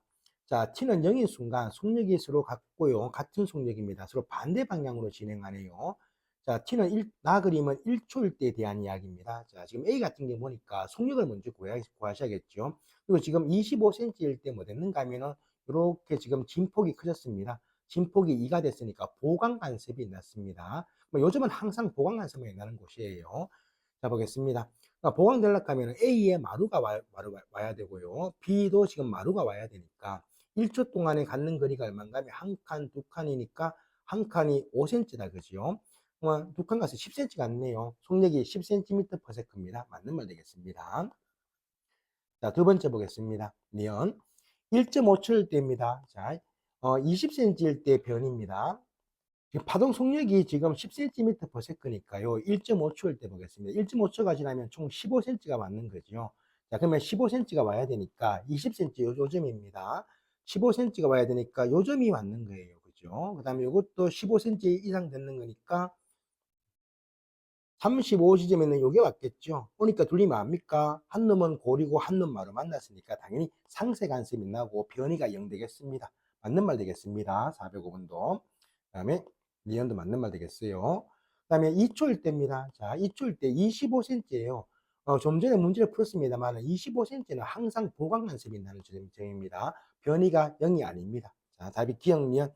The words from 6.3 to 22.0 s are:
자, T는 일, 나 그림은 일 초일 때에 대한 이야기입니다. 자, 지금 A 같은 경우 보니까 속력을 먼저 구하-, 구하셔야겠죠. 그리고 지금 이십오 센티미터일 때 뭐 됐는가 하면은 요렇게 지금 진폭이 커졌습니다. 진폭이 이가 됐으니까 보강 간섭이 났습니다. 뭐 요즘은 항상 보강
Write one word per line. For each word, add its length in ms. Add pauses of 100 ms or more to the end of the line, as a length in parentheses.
자, 200
T는 260
일, 180 (120)
나 180
그림은 460
일 200
초일 320
때에 140
대한 320
이야기입니다. 640
자, 180
지금 220
A 140
같은 260
경우 140
보니까 460
속력을 380
먼저 260
구하-, 280 (180)
구하셔야겠죠. 800 (300)
그리고 140
지금 280
이십오 440
센티미터일 480
때 100
뭐 140
됐는가 340
하면은 340 (360)
요렇게 480
지금 280
진폭이 520
커졌습니다. 640 (260)
진폭이 460
이가 260
됐으니까 500 (120)
보강 360
간섭이 500
났습니다. 800 (260)
뭐 100
요즘은 280
항상 440
보강 240